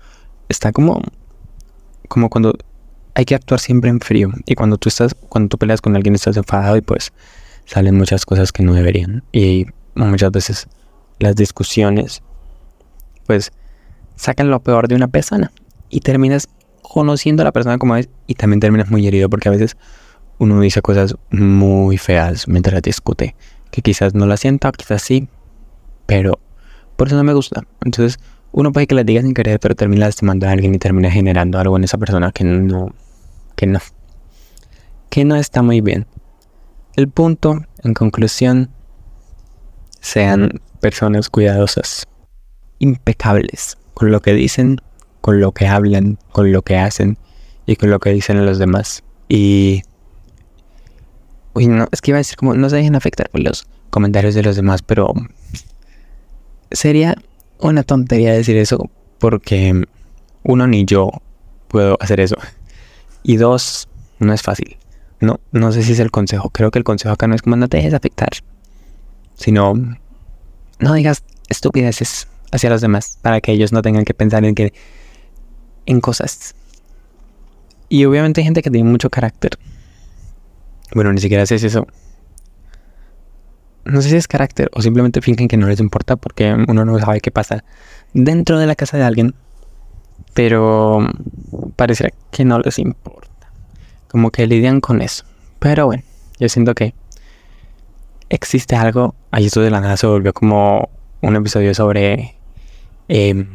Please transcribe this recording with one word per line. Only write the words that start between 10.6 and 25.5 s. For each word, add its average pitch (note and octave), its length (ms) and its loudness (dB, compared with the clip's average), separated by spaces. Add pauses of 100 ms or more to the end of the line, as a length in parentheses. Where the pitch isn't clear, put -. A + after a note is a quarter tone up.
las G2+ 180 0
discusiones, G#2 840 -2 (1040)
pues, G#2 260 -2 (640)
sacan C#3+ 340 -2
lo B2+ 100 0
peor A#2 280 0
de B2 60 0
una B2+ 140 2
persona. - 440 -2 (380)
Y - 100 -4
terminas C3+ 480 0 (340)
conociendo D3+ 600 0
a - 20 2
la C#3+ 80 0
persona B2 260 -2
como B2 180 0
es B2 120 -4 (180)
y - 80 -6
también G#2 260 2
terminas G#2+ 300 2
muy G#2 160 2
herido G2 220 2
porque G#2 200 -2
a G2+ 40 2
veces A2 240 0 (600)
uno G#2 220 2
dice G2+ 220 2
cosas G2 340 0 (140)
muy G2 680 2
feas F2 500 -2
mientras F2+ 340 0
discute, - 520 -6 (360)
que - 120 -8
quizás G2+ 320 0
no G2+ 120 2
la G#2 100 2
sienta, C3+ 360 0
quizás - 300 -6
sí, C3+ 260 -2 (800)